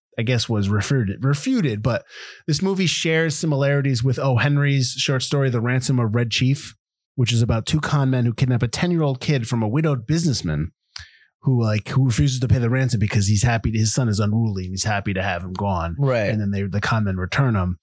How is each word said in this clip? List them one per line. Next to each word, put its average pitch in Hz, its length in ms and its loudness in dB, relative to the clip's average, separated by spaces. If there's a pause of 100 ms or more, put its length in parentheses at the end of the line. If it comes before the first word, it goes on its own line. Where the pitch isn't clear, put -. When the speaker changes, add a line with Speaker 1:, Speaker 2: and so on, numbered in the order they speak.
(180)
Speaker 1:
I 120 40 -4
guess 117 260 0
was 104 220 0
refuted, 104 560 -2
refuted, 139 560 0
but 117 240 -2 (420)
this 151 140 -2
movie 190 240 0
shares 160 500 0
similarities 139 680 0
with 131 160 0
O. 131 180 2
Henry's 139 540 2
short - 320 -2
story, 139 260 0
The 117 100 0
Ransom 127 400 2
of 113 160 0
Red 120 160 0
Chief, - 440 0 (400)
which 117 180 2
is 117 80 4
about 117 240 0
two 151 160 0
con 139 280 2
men 127 160 2
who 117 80 0
kidnap 123 300 2
a 123 60 0
ten-year-old 160 500 0
kid 127 280 -2
from 120 140 0
a 107 60 0
widowed 139 400 0
businessman 107 640 0 (680)
who, 127 200 2
like, 107 280 -2
who 131 160 2
refuses 131 340 2
to 123 80 0
pay 131 120 4
the 117 100 0
ransom 120 320 0
because 101 260 2
he's 104 160 2
happy, 117 340 0
his 107 160 2
son 127 140 0
is 104 140 0
unruly 107 420 -2
and 90 80 -8
he's 95 140 -6
happy 101 280 -2
to 92 80 -2
have 92 220 -2
him 92 100 -10
gone. 90 460 -2
Speaker 2:
Right. 123 300 0
Speaker 1:
And 107 100 0
then 101 120 -2
they, 98 120 -2
the 101 160 -4
con 110 240 0
men 95 140 -2
return 110 380 0
him. 90 280 0